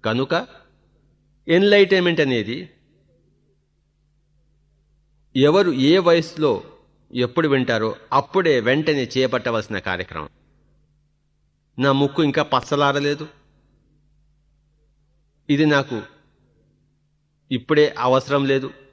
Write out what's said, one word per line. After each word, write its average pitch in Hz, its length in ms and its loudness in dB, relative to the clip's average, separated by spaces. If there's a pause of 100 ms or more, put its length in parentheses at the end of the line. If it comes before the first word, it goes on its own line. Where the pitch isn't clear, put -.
కనుక 120 300 -2 (1120)
ఎన్‌లైటన్‌మెంట్ 185 760 4
అనేది 120 360 -2 (2750)
ఎవరు 160 360 4 (120)
ఏ 147 160 4
వయసులో 160 520 0 (600)
ఎప్పుడు 123 360 -2
వింటారో 123 420 0 (240)
అప్పుడే 165 460 0
వెంటనే 139 460 0
చేపట్టవలసిన 120 760 -4
కార్యక్రమం. 85 500 -8 (1500)
"నా 139 140 2
ముక్కు 143 320 0
ఇంకా 147 200 0
పచ్చలారలేదు, 143 840 -2 (2250)
ఇది 147 160 2
నాకు 139 320 0 (1500)
ఇప్పుడే 147 340 0 (140)
అవసరం 131 460 0
లేదు" 135 240 -2 (240)